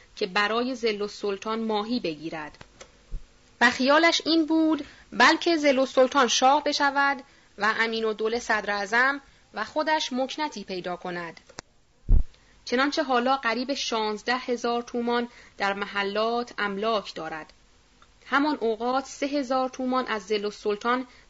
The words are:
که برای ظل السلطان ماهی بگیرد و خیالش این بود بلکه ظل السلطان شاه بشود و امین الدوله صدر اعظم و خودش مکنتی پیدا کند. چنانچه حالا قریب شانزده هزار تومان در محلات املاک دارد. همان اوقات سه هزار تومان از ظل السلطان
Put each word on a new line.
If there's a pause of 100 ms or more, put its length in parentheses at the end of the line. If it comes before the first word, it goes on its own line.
(160)
که
برای
ظل
السلطان
ماهی
بگیرد (960)
و
خیالش
این
بود (260)
بلکه
ظل
السلطان
شاه
بشود (360)
و
امین
الدوله
صدر
اعظم (340)
و
خودش
مکنتی
پیدا
کند. (1300)
چنانچه
حالا
قریب
شانزده
هزار
تومان (300)
در
محلات
املاک
دارد. (720)
همان
اوقات
سه
هزار
تومان
از
ظل
السلطان (240)